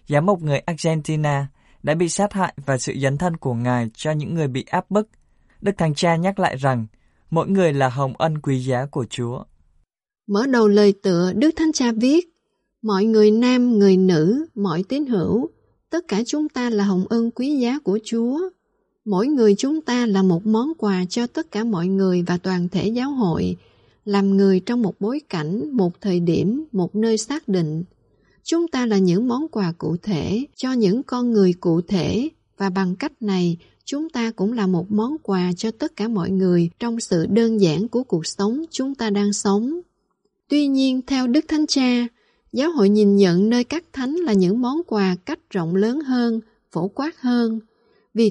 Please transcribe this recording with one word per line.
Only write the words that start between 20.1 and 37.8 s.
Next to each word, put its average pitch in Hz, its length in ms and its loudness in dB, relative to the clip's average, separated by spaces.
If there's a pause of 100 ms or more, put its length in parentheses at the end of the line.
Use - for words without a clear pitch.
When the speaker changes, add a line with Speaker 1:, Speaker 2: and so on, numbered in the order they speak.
Speaker 2:
một 185 240 2
món 226 320 0
quà 190 300 -2
cho 240 180 -4
tất 320 240 -8
cả 214 140 -6
mọi 185 220 -2
người 185 360 0
và 180 160 -2
toàn 180 300 -4
thể 175 180 -2
giáo 247 240 -4
hội, 180 460 -2 (480)
làm 196 320 0
người 196 240 4
trong 240 220 -2
một 196 180 -2
bối 240 280 -4
cảnh, 208 480 -6
một 180 240 0
thời 180 200 -2
điểm, 175 520 0
một 185 220 -2
nơi 220 240 0
xác 285 300 -8
định. 170 360 -2 (600)
Chúng 339 240 -2
ta 254 180 -4
là 214 120 2
những 190 300 2
món 269 200 -4
quà 190 300 -4
cụ - 240 -4
thể 214 440 -4 (100)
cho 262 160 -4
những 226 300 2
con 247 280 -4
người 196 300 4
cụ 170 280 0
thể, 190 400 -2 (280)
và 196 140 -4
bằng 185 260 -2
cách - 240 -8
này, 180 360 0 (280)
chúng 302 260 -6
ta 233 260 -4
cũng - 160 -2
là 226 140 -2
một 185 260 -2
món 226 300 -2
quà 180 340 -2
cho 220 140 -6
tất 285 260 -6
cả 208 120 -6
mọi 185 220 -4
người 180 480 2
trong 233 220 -6
sự 165 260 -2
đơn 226 340 2
giản 180 280 2